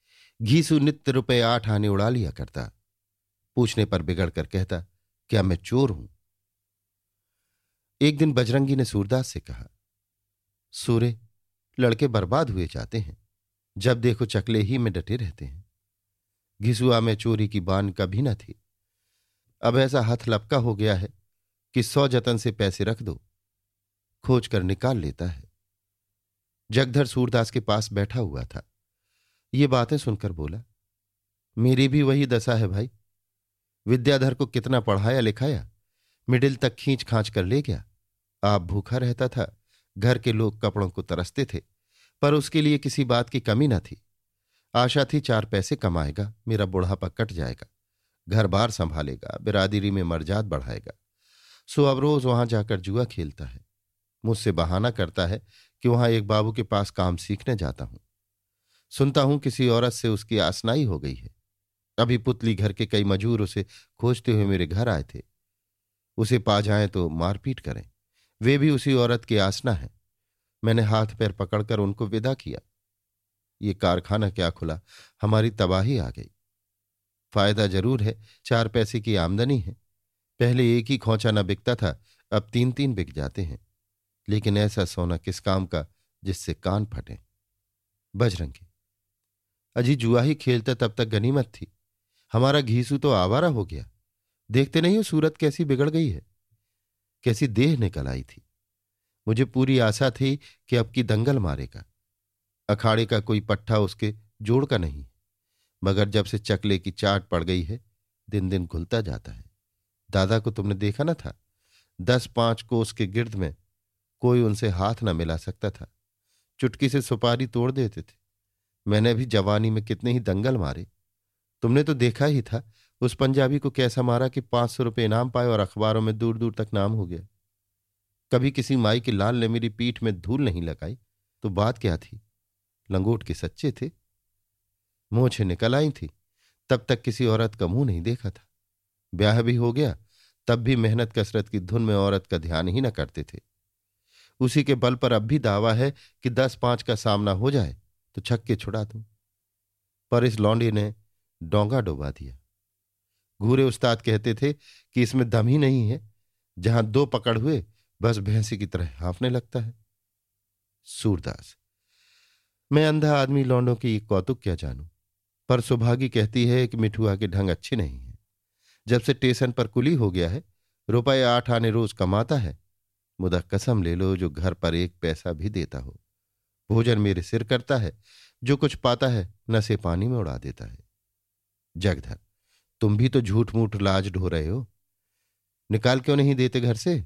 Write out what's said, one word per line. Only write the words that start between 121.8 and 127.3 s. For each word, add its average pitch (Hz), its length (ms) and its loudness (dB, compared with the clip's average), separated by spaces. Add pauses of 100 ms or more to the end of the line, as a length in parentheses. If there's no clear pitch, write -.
तो 151 100 0
देखा 120 320 2
ही 139 160 2
था 113 200 -6 (380)
उस 123 140 0
पंजाबी 135 440 2
को 131 120 -2
कैसा 127 320 0
मारा 123 260 2
कि 127 140 -6
पांच 120 280 0
सौ 127 140 -4
रुपये 117 200 -2
इनाम 117 260 0
पाए 123 160 0
और 113 140 2
अखबारों 110 400 0
में 110 180 0
दूर 113 200 -2
दूर 117 160 -4
तक 107 200 -6
नाम 101 180 0
हो 104 140 -4
गया। 87 200 -12 (1080)